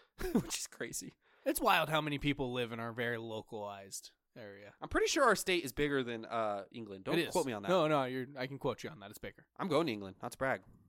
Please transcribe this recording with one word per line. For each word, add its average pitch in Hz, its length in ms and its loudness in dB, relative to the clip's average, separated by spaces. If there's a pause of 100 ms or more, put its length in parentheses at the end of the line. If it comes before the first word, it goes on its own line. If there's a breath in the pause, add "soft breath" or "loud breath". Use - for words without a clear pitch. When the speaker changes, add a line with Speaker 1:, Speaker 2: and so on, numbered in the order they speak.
Speaker 1:
<laughs> - 300 -6
Which - 260 2
is - 80 -8
crazy. - 460 -8 (320 soft breath)
Speaker 2:
It's 302 160 0
wild 175 280 6
how 156 120 4
many 147 180 0
people 139 340 0
live 120 180 -2
in 113 80 -8
our 117 120 -6
very 117 260 -2
localized 104 920 -10 (260)
area. - 440 -16
Speaker 1:
I'm - 80 -8
pretty 415 180 2
sure 311 160 4
our 226 120 8
state 180 280 2
is 127 80 -2
bigger 143 320 2
than, 117 220 -4
uh, 104 460 0
England. 98 340 -10
Don't 143 120 0
Speaker 2:
It 160 100 2
is. 170 40 -6
Speaker 1:
quote 170 140 4
me 127 80 -2
on 104 100 -4
that. 98 60 -2
Speaker 2:
No, 170 180 6
no, 147 160 4
you're, 127 240 -2 (100)
I 127 100 -4
can 135 120 -8
quote 123 240 -2
you 117 60 -6
on 147 100 -16
that. 101 100 -12
It's 107 100 -18
bigger. - 260 -14 (140)
Speaker 1:
I'm 190 80 -2
going 160 200 4
to 120 60 0
England. 98 280 -8
Not 120 120 -6
to - 40 -18
brag. 127 240 0 (280)